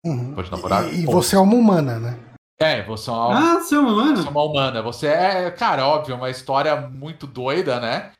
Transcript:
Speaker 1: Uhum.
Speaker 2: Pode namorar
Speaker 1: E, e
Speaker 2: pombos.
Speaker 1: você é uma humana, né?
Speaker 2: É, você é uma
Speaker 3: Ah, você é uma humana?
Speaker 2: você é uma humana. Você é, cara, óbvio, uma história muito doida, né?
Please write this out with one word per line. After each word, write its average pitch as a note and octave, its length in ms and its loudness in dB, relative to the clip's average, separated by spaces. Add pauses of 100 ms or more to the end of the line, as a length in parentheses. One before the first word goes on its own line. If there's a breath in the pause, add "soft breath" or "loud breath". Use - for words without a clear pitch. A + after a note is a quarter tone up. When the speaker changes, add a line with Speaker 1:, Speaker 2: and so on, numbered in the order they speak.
Speaker 1:
Uhum. C3 280 -4
Speaker 2:
Pode - 180 -8
namorar - 340 -2
Speaker 1:
E, F3 160 -4
e D#3+ 40 -2
Speaker 2:
pombos. E3 200 2
Speaker 1:
você G3 100 0
é G3 40 6
uma G3+ 160 6
humana, E3 440 4
né? A#2+ 200 -8 (420)
Speaker 2:
É, D3 220 2
você A2 260 -10
é A#2+ 40 -2
uma A#2 240 2
Speaker 3:
Ah, E4+ 220 4
você D4 160 -2
é D4 40 4
uma B3+ 120 4
humana? B3+ 240 4
Speaker 2:
você D#3+ 120 0
é C#3+ 40 -8
uma D3 120 0
humana. C3+ 380 -2
Você A#2 260 -4
é, F3+ 440 0
cara, E3+ 360 0
óbvio, C3 280 -2
uma B2+ 140 -6
história C#3+ 500 -2
muito C3+ 480 -14
doida, B2+ 520 -2
né? A#2+ 400 -6